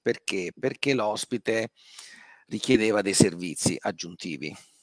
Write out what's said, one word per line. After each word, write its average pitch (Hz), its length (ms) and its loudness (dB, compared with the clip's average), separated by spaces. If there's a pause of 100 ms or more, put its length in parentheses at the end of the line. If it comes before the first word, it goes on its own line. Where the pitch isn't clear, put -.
Perché? 95 580 -2
Perché 135 360 -2
l'ospite 113 800 -2 (720)
richiedeva 110 560 2
dei 98 120 0
servizi 87 640 2
aggiuntivi, 80 760 -6 (280)